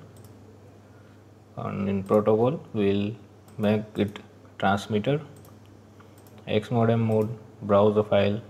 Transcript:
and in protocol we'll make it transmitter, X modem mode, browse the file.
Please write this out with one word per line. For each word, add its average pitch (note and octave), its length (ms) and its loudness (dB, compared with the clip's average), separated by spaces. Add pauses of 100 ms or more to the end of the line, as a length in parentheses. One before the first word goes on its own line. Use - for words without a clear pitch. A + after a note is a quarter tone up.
(1600)
and G2+ 320 -6
in G2 140 -2
protocol A2 560 2 (140)
we'll G2+ 380 0 (460)
make G#2+ 480 -2
it G2+ 140 -8 (400)
transmitter, G#2 600 -2 (1300)
X G#2+ 240 -2
modem A2+ 400 2
mode, A2 180 0 (320)
browse G#2 340 4
the G#2 80 4
file. G2+ 460 0